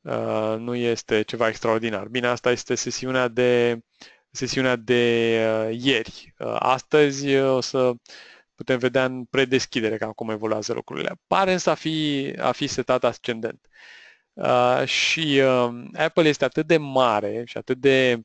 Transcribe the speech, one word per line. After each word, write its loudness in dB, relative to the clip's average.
uh, -4
nu -8
este 0
ceva -2
extraordinar. -2
Bine, -4
asta 0
este -2
sesiunea -4
de, 2
sesiunea -2
de, 2
uh, -2
ieri. -2
Uh, -6
astăzi, 2
uh, 2
o 0
să 0
putem -2
vedea 2
în -4
predeschidere 0
cam -6
cum -8
evoluează -4
lucrurile. -8
Pare 2
însă 0
a 2
fi, -4
a 0
fi -4
setat -2
ascendent. -4
Uh, 2
și, 0
uh, 0
Apple 2
este 2
atât -2
de 4
mare 2
și -12
atât -4
de 4